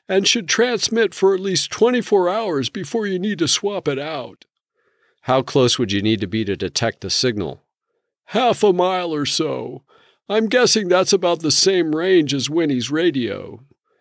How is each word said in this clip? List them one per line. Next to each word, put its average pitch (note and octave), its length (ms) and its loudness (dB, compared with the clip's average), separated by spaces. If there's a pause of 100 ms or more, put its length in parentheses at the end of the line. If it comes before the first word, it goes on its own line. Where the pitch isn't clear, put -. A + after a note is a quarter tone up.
and F#3+ 180 2
should G3+ 220 0
transmit A3+ 640 0
for G3 180 4
at F#3 60 -2
least F#3+ 320 -2
twenty-four G#3+ 580 2
hours F3+ 400 -2
before G#3 380 -4
you F#3+ 100 -2
need F#3+ 220 -2
to D#3+ 80 0
swap G3+ 400 -2
it C#3 100 -2
out." C#3+ 480 -10 (760)
"How C3 200 2
close B2+ 380 2
would G#2+ 120 0
you G2+ 120 -2
need A2 180 2
to G#2 60 -4
be G#2+ 180 -4
to F#2+ 100 -4
detect G2+ 460 -4
the F#2+ 80 -8
signal?" G#2 540 -4 (600)
"Half A#3+ 360 0
a G#3 100 6
mile F3+ 400 0
or D3 140 -2
so. C3+ 580 -4 (460)
I'm A3 160 2
guessing A3 420 2
that's F3+ 260 2
about F3 260 2
the D#3+ 100 -2
same E3+ 460 2
range E3 360 2
as C3+ 160 -4
Winnie's C#3+ 440 -2
radio." B2 760 -2 (360)